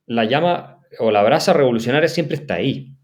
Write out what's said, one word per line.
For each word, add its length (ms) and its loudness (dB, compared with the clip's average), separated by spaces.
la 180 -2
llama 560 -2
o 120 0
la 120 4
brasa 300 2
revolucionaria 560 2
siempre 280 -4
está 180 -8
ahí. 500 -6